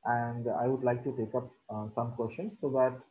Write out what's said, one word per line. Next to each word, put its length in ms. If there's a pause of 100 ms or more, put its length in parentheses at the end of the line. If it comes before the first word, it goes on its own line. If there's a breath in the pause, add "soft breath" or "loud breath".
And 400
I 200
would 160
like 200
to 140
take 160
up, 160 (180)
uh, 280
some 160
questions 500
so 80
that 240 (180)